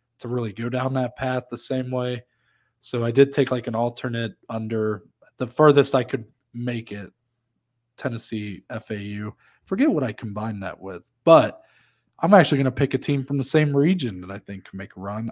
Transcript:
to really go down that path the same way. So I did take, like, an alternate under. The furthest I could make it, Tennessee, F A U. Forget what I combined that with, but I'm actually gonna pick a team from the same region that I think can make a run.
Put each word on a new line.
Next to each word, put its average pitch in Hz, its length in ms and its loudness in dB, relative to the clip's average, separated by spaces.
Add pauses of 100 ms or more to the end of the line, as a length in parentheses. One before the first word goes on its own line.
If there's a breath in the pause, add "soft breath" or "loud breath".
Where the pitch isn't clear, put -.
(200)
to 123 80 -10
really 117 240 -4
go 113 160 -6
down 127 280 -2
that 127 200 -2
path 127 340 -4
the 117 80 -8
same 131 320 -6
way. 123 360 -4 (560)
So 117 240 -4
I 117 60 0
did 139 200 6
take, 135 200 0
like, 123 160 -2
an 113 80 -4
alternate 117 600 -4 (140)
under. 110 540 -4 (340)
The 123 100 -4
furthest 143 480 6
I 127 80 2
could 117 220 -8 (280)
make 120 380 -6
it, 101 220 -12 (840)
Tennessee, 107 720 -8
F 113 220 -12
A 107 60 -6
U. 101 380 -10 (300 soft breath)
Forget 247 240 0
what 156 140 0
I 113 80 -2
combined 107 520 -8
that 82 180 -10
with, 92 280 -12 (140)
but 139 380 6 (580 soft breath)
I'm 180 140 4
actually 156 240 8
gonna 135 140 2
pick 135 220 0
a 131 40 0
team 139 260 -2
from 143 140 -4
the 135 60 0
same 151 320 2
region 143 460 2
that 90 100 -12
I 101 80 -10
think 95 300 -14
can 98 80 -14
make 95 180 -14
a 98 40 -16
run. 104 320 -8